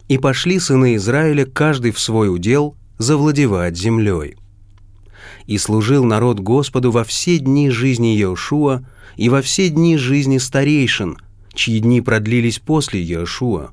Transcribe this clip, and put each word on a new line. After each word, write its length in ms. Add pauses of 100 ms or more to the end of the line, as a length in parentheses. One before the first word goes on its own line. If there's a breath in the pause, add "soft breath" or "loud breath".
и 100
пошли 400
сыны 380
Израиля, 500
каждый 460
в 80
свой 340
удел, 420 (220)
завладевать 800
землей. 600 (1120 loud breath)
И 100
служил 480
народ 360
Господу 500
во 140
все 340
дни 320
жизни 500
Иошуа 640 (320 loud breath)
и 120
во 120
все 300
дни 260
жизни 420
старейшин, 760 (380)
чьи 260
дни 200
продлились 580
после 440
Иошуа, 720